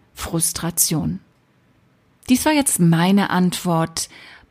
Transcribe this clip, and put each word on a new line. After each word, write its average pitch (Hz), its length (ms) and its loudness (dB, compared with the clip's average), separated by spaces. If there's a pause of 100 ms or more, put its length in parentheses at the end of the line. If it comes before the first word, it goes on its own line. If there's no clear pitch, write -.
(140)
Frustration. 165 1080 -4 (1080)
Dies 254 160 2
war 311 60 2
jetzt 285 280 0
meine 175 480 4
Antwort 170 800 -2 (420)